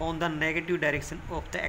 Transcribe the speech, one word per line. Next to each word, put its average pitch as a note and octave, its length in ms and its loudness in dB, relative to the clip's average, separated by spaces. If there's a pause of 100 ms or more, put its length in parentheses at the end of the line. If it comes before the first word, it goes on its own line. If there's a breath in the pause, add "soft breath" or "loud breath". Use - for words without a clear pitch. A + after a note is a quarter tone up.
on E3 160 -2
the E3+ 100 4
negative D#3+ 520 2
direction D3 360 2 (160)
of D#3+ 100 -2 (100)
the - 160 -2